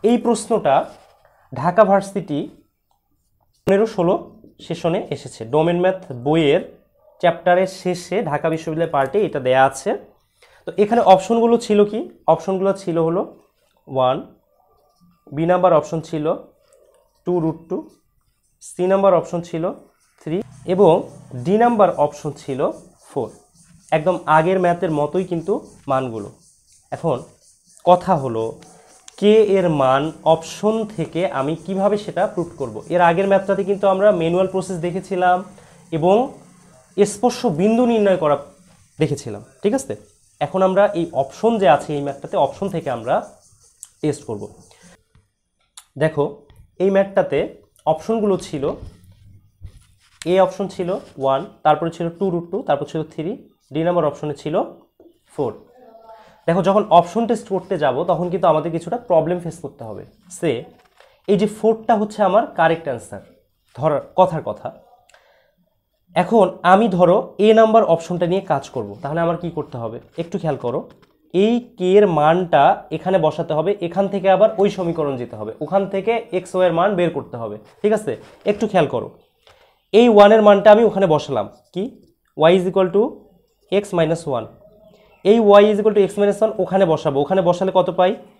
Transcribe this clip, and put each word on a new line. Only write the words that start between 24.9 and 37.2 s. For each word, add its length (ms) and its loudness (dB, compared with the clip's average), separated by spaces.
মতোই 340 -2
কিন্তু 200 -4
মানগুলো। 360 -4
এখন 200 -2
কথা 240 4
হলো 220 -4
কে 140 6
এর 100 2
মান 220 4
অপশন 400 -4
থেকে 260 -6
আমি 120 -2
কিভাবে 400 -2
সেটা 180 -4
প্রুভ 140 -4
করব। 160 -8
এর 80 2
আগের 200 0
ম্যাথটাতে 400 0
কিন্তু 140 -2
আমরা 140 2
ম্যানুয়াল 340 0
প্রসেস 220 -6
দেখেছিলাম 500 -2
এবং 180 2
স্পর্শ 260 -2